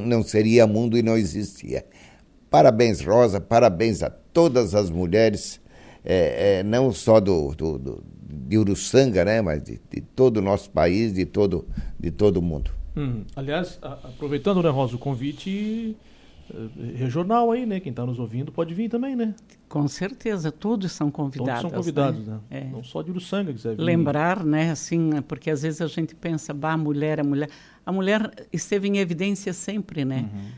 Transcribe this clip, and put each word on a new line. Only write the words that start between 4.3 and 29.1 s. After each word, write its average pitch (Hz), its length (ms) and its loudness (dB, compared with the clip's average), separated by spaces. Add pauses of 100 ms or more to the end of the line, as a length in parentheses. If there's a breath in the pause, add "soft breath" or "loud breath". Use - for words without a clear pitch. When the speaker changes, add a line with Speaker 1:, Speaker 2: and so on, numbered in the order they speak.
Speaker 1:
as 104 160 2
mulheres, 95 720 2 (440 soft breath)
é, 90 540 2
é, 92 40 0
não 117 300 2
só 110 260 6
do, 82 360 2
do, 78 240 -4
do, 57 260 -10 (180)
de 73 360 -2
Uruçanga, 101 640 4
né, 110 160 2
mas 78 220 -2
de, 55 180 -14 (100)
de - 100 -8
todo 127 360 2
o 104 60 0
nosso 98 280 0
país, 95 420 2
de 92 120 0
todo, 90 420 0 (320 loud breath)
de 85 120 -4
todo 101 260 2
o 87 60 0
mundo. 80 280 -4 (260)
Speaker 2:
Hum, 123 280 -6 (100)
aliás, 147 480 -6
a-, 139 120 -14 (100)
aproveitando, 147 580 -2
né, 165 60 4
Rosa, 131 280 0
o - 20 -6
convite, 202 1000 -6 (560 soft breath)
eh, - 40 -14 (400)
regional 180 560 0
aí, 247 140 -2
né, 190 140 -4
quem 143 120 -8
tá 120 140 -8
nos 123 120 -6
ouvindo 123 340 -6
pode 165 220 -4
vir 220 140 -4
também, 254 280 -4
né? 220 180 -4 (340)
Speaker 3:
Com 147 180 0
certeza, 185 640 -4
todos 202 400 -4
são 147 200 -2
convidados, 135 520 -4
Speaker 2:
Todos 175 80 -6
são - 80 -6
convidados, 139 480 -2
Speaker 3:
né? 107 120 -8 (120)
Speaker 2:
né? 135 180 -10
Speaker 3:
É. 131 40 -10
Speaker 2:
Não - 100 -10
só 156 200 -10
de 160 80 -10
Uruçanga 180 420 -4
quiser 113 240 -6
vir. 160 60 -4
Speaker 3:
Lembrar, 165 640 2
né, 156 280 2
assim, 160 380 -2 (180)
porque 151 220 -6
às 147 120 -2
vezes 156 180 -4
a 165 60 -2
gente 156 300 -6
pensa, 160 380 -6
"Bah, 151 180 -4
a 160 40 0
mulher, 151 440 0
a 143 40 0
mulher." 143 240 0 (380 soft breath)
A 180 60 -4
mulher 202 380 0 (220)
esteve 196 360 -2
em 202 100 2
evidência 196 540 -2